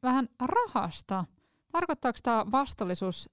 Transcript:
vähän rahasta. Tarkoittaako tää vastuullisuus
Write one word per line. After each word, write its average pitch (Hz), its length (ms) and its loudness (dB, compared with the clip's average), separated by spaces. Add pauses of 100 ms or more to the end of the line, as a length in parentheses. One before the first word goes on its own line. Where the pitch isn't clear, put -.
vähän 254 260 2 (100)
rahasta. 202 840 -2 (460)
Tarkoittaako 320 520 0
tää 220 280 2
vastuullisuus 190 800 -2